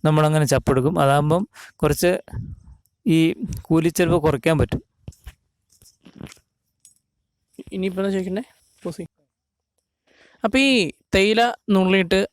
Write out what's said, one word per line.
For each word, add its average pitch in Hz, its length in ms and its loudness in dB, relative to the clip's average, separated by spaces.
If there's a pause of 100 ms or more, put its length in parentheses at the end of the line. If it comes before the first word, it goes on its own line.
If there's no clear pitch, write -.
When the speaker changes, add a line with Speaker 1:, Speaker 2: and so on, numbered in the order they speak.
Speaker 1:
നമ്മളങ്ങനെ 156 440 2
ചപ്പെടുക്കും. 131 520 0
അതാകുമ്പം 147 400 2 (380)
കുറച്ച് 175 300 0 (1040)
ഈ - 20 4 (500)
കൂലിച്ചെലവ് 165 580 0
കുറയ്ക്കാൻ 156 360 0
പറ്റും. - 200 -2 (3000)
Speaker 2:
ഇനിയിപ്പോൾ 190 260 -6
എന്താ 196 140 -2
ചോദിക്കണ്ടേ? 185 280 -6 (400)
പോസി. 175 200 -10 (1400)
അപ്പോൾ 269 220 0
ഈ - 20 2 (440)
തേയില 208 280 4 (340)
നുള്ളിയിട്ട് 190 440 2 (140)